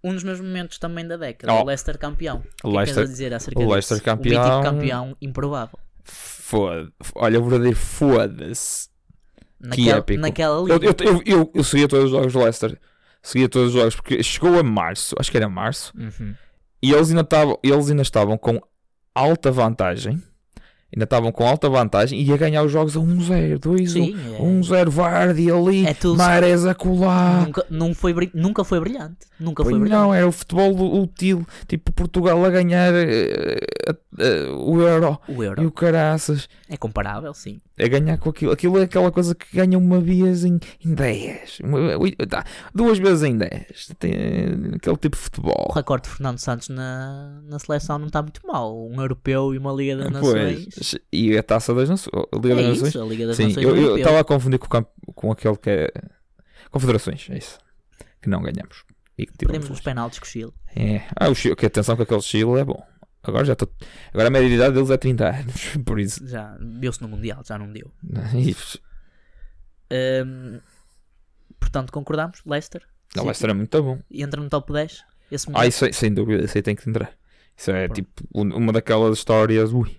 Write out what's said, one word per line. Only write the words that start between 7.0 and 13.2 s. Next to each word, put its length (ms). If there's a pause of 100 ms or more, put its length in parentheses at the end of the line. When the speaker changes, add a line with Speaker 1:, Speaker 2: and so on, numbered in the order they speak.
Speaker 2:
olha, 240
o 40
verdadeiro 320
foda-se. 1120 (720)
Que 80
Speaker 1:
Naquela, 300
Speaker 2:
épico. 220
Speaker 1:
naquela 360
Speaker 2:
Eu, 220
Speaker 1:
liga. 80
Speaker 2:
eu, 80 (200)
eu, 120
eu, 280
eu 100
seguia 240
todos 180
os 60
jogos 200
do 80
Leicester. 380 (440)